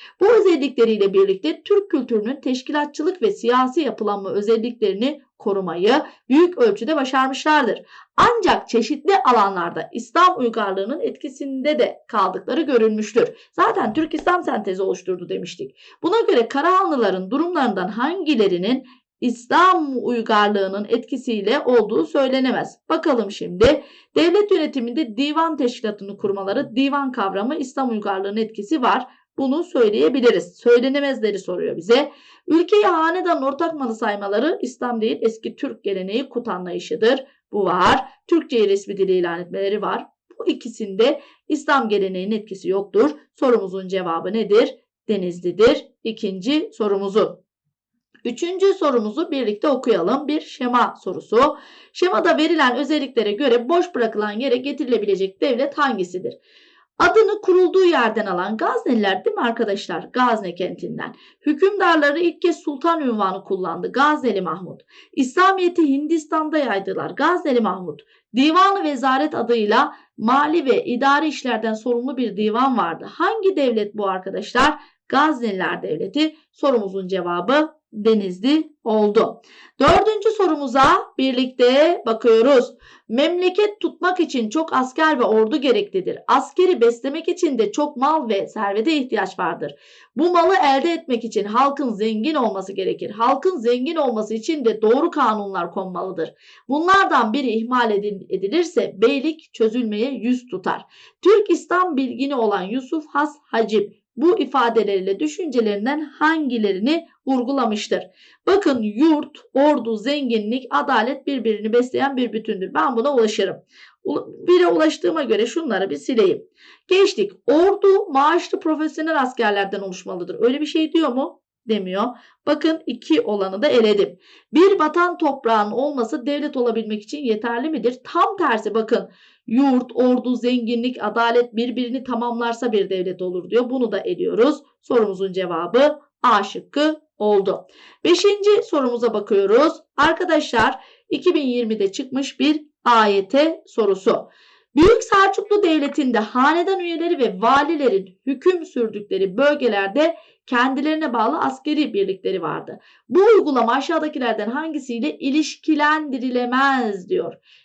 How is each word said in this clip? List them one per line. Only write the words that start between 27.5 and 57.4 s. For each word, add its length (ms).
İslam 340
uygarlığının 480
etkisi 440
var. 260
Bunu 260
söyleyebiliriz. 920
Söylenemezleri 840
soruyor 380
bize. 340
Ülkeyi 360
hanedanın 580
ortak 320
malı 220
saymaları 640
İslam 400
değil, 200
eski 340
Türk 280
geleneği, 460
kut 180
anlayışıdır. 800
Bu 120
var. 420
Türkçeyi 420
resmi 280
dili 140
ilan 280
etmeleri 420
var. 260
Bu 80
ikisinde 720
İslam 420
geleneğinin 460
etkisi 340
yoktur. 420
Sorumuzun 480
cevabı 460
nedir? 420
Denizli'dir. 800
İkinci 680
sorumuzu. 720
Üçüncü 480
sorumuzu 580
birlikte 360
okuyalım. 600
Bir 140
şema 640
sorusu. 540
Şemada 440
verilen 400
özelliklere 540
göre 380
boş 260
bırakılan 360
yere 260
getirilebilecek 840
devlet 360
hangisidir? 560
Adını 440